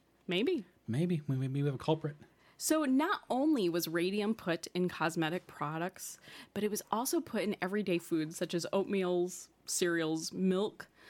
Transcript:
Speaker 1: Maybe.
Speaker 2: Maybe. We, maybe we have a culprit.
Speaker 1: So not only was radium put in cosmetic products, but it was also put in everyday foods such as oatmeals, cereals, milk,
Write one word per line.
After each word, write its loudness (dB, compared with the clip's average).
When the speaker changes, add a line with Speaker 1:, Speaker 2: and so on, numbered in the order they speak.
Speaker 1:
Maybe. 0
Speaker 2:
Maybe. 0
We, 0
maybe -2
we 2
have 0
a -10
culprit. 0
Speaker 1:
So 2
not 2
only 4
was 0
radium 0
put -2
in 0
cosmetic 0
products, -6
but -2
it 0
was -2
also 0
put -2
in -2
everyday 2
foods -2
such -2
as 0
oatmeals, 0
cereals, 0
milk, 0